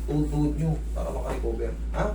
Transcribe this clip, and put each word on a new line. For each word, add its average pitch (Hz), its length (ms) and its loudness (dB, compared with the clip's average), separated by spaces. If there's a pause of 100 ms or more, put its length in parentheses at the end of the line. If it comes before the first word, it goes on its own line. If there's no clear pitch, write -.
tuhod-tuhod 151 560 2
niyo 160 120 2 (200)
para 131 180 -2
makarecover. 117 640 -2 (240)
Ha? - 200 2